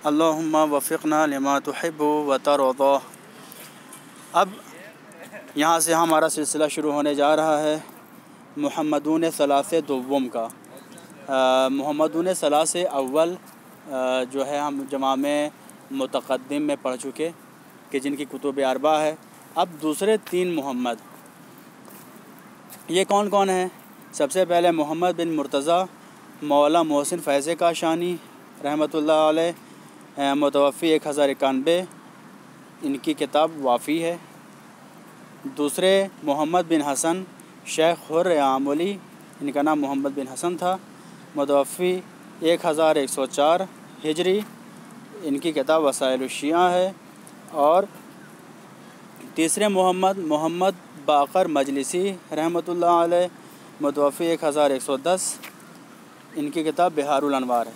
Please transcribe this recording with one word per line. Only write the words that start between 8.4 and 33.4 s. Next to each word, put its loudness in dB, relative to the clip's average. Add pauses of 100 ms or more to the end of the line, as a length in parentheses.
محمدون -2 (140)
ثلاث 2 (140)
دوم -2
کا۔ -6 (800)
آ، 2
محمدون -2
ثلاث 0 (160)
اول، 0 (560)
آ، -2
جو -4
ہے -4
ہم -4
جمع 0 (760)
متقدم -4
میں -2
پڑھ -4
چکے -6 (600)
کہ -2
جن -4
کی -8
کتب -6 (100)
اربعہ 2
ہے۔ -2 (400)
اب 0 (120)
دوسرے 0
تین -2
محمد، -4 (1900)
یہ 2
کون 2
کون 2
ہیں؟ 0 (440)
سب -2
سے 2
پہلے 4
محمد 0
بن -2
مرتضیٰ 0 (560)
مولا 4
محسن 0
فیض 0 (100)
کاشانی 0 (480)
رحمۃ -2
اللہ 0
علیہ، 4 (680)
آ، 2
متوفی 2
ایک 2
ہزار 2
اکانوے، 0 (1000)
ان -4
کی -2
کتاب 0 (140)